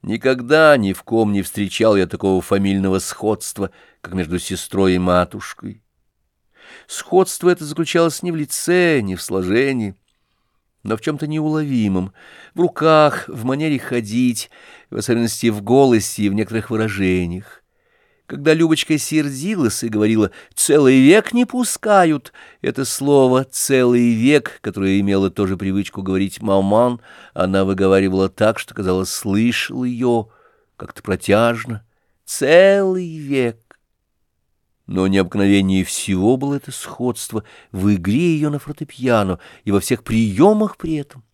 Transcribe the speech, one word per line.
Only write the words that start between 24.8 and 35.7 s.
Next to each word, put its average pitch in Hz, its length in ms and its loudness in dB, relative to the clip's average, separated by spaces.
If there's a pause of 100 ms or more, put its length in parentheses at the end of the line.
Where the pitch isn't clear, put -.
имело 98 300 0
тоже 95 300 -2
привычку 95 420 -4
говорить 95 400 -2
"маман", 110 600 2 (320)
она 95 320 0
выговаривала 95 640 2
так, 107 280 -2
что, - 140 -14
казалось, 92 380 -4
слышал 113 720 -2
ее 120 460 -2 (480)
как-то - 240 -18
протяжно: 110 840 0 (400)
"Целый 185 960 2
век". 131 600 -4 (1080)
Но 92 200 0
необыкновеннее 95 800 2